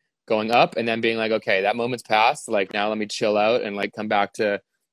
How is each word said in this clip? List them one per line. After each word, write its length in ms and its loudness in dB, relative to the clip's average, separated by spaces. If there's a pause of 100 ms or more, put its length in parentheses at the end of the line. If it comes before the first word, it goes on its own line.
(300)
going 200 0
up 260 4
and 120 -2
then 140 -2
being 160 0
like, 140 -2
"Okay, 300 0
that 140 0
moment's 280 -6
passed. 440 2
Like, 240 -2
now 160 -2
let 80 -2
me 100 -4
chill 300 0
out 260 2
and, 140 -6
like, 160 -4
come 160 -8
back 260 0
to 260 0 (320)